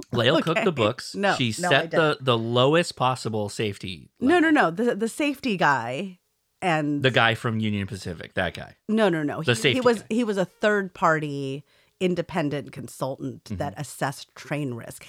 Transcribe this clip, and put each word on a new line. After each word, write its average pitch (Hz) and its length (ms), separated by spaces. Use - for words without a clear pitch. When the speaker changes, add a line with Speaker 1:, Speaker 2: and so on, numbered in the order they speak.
Speaker 1:
<laughs> - 80
Speaker 2:
Lael 120 300
cooked - 80
Speaker 1:
Okay? - 60
Speaker 2:
the 190 60
books. 120 440
Speaker 1:
No, 190 200
Speaker 2:
She 120 240
Speaker 1:
no, 180 100
I - 20
Speaker 2:
set 160 200
the, 160 60
Speaker 1:
didn't. 131 100
Speaker 2:
the 123 120
lowest 127 600
possible 113 500
safety 98 640
Speaker 1:
No, 330 200
no, 320 100
Speaker 2:
level. - 20
Speaker 1:
no. 226 200
The, 175 60
the 214 140
safety 269 460
guy 147 640
and 151 420
Speaker 2:
The 131 80
guy 117 240
from 113 240
Union 104 280
Pacific, 90 460
that 87 200
guy. - 220
Speaker 1:
No, 220 200
no, 160 140
no. 139 180
Speaker 2:
The 127 120
Speaker 1:
He, - 20
he 226 60
Speaker 2:
safety 151 200
Speaker 1:
was, 240 200
Speaker 2:
guy. - 80
Speaker 1:
he 226 140
was 208 140
a 185 80
third 202 480
party 147 680
independent 160 720
consultant 135 720
Speaker 2:
Mm-hmm. 104 120
Speaker 1:
that 139 200
assessed - 560
train 143 400
risk. - 360